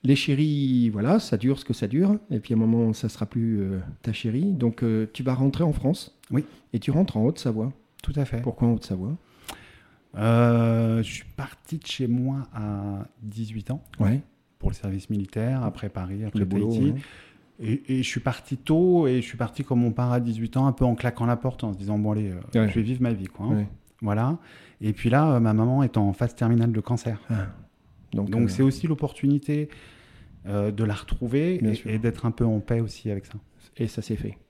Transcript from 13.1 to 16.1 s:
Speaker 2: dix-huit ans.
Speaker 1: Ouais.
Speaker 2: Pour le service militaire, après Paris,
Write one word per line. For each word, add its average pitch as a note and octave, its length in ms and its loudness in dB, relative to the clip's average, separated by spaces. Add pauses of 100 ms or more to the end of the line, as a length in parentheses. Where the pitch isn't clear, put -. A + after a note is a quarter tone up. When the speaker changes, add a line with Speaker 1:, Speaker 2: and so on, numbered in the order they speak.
Speaker 2:
dix-huit A2 480 -8
ans. C#3 120 -6 (160)
Speaker 1:
Ouais. A2+ 220 4 (380)
Speaker 2:
Pour F#2+ 120 -2
le - 40 -4
service F#2+ 360 -6
militaire, A2+ 540 -2
après G#2 240 -4
Paris, F#2+ 360 -8